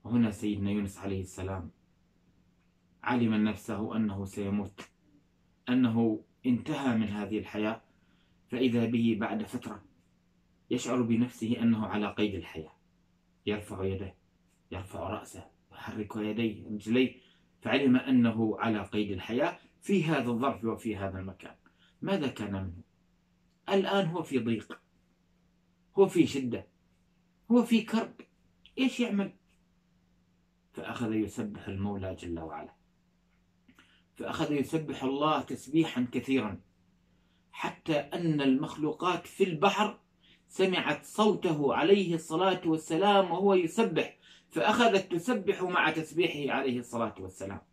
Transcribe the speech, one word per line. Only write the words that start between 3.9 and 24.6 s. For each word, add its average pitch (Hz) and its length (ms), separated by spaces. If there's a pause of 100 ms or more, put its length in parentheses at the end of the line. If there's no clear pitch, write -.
أنه 101 300
سيموت، 101 560 (880)
أنه 117 540 (220)
انتهى 127 520
من 107 100
هذه 101 320
الحياة، 107 420 (680)
فإذا 120 380
به 117 340
بعد 107 240
فترة 107 400 (880)
يشعر - 320
بنفسه 233 600
أنه 226 240
على 208 220
قيد 104 280
الحياة، 82 380 (720)
يرفع 101 380
يده، 95 320 (560)
يرفع 95 280
رأسه، 98 460 (260)
يحرك 104 440
يديه، 107 520
رجليه، 113 480 (460)
فعلم 127 340
أنه 113 640
على 107 240
قيد 104 280
الحياة 123 460 (240)
في 190 220
هذا 139 260
الظرف 117 360
وفي 107 300
هذا 95 240
المكان. - 360 (460)
ماذا 160 260
كان 104 260
منه؟ 92 280 (880)
الآن 196 360
هو 165 180
في 135 160
ضيق، 113 400 (1200)